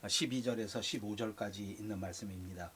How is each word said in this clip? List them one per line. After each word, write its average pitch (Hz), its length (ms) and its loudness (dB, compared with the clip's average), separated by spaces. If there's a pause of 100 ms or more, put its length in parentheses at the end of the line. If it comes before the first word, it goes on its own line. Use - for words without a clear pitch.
십이 131 340 4
절에서 113 400 2
십오 104 340 0
절까지 104 460 0 (180)
있는 104 200 -2
말씀입니다. 92 760 -4